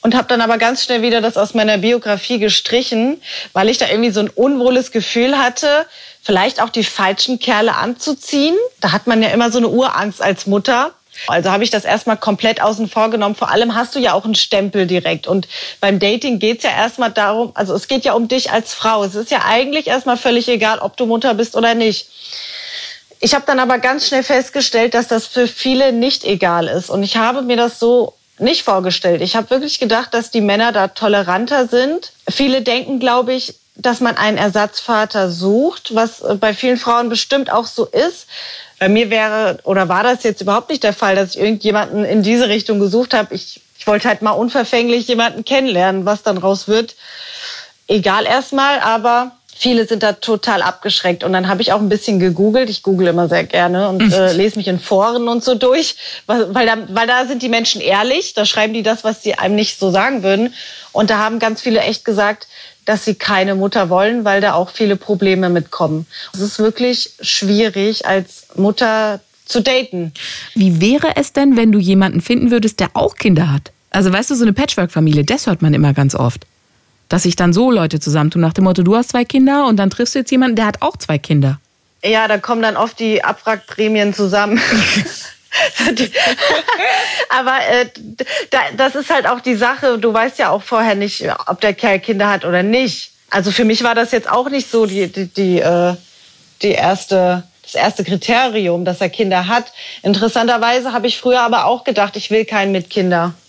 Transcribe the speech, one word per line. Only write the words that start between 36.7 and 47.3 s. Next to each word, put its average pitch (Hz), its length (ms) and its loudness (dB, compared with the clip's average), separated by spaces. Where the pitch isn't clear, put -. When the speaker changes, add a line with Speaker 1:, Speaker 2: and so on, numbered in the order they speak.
Speaker 1:
Frauen 240 320 0
bestimmt 269 420 -2
auch 226 140 0
so - 180 -4
ist. - 420 -2
Bei 190 80 0
mir 214 220 2
wäre 214 520 0
oder 190 260 0
war 185 140 0
das 247 220 0
jetzt 220 160 0
überhaupt 202 280 0
nicht 311 140 -4
der 208 100 2
Fall, 196 220 0
dass 190 220 0
ich - 40 -4
irgendjemanden 208 640 0
in 208 200 2
diese 233 240 2
Richtung 208 320 -2
gesucht 214 340 0
hab. 214 160 0
Ich, - 300 -12
ich - 80 -8
wollte 208 220 2
halt 208 140 0
mal 208 100 2
unverfänglich 240 760 0
jemanden 233 380 -2
kennenlernen, 190 600 0
was 208 200 -2
dann 202 120 0
raus 185 300 -2
wird. 220 300 0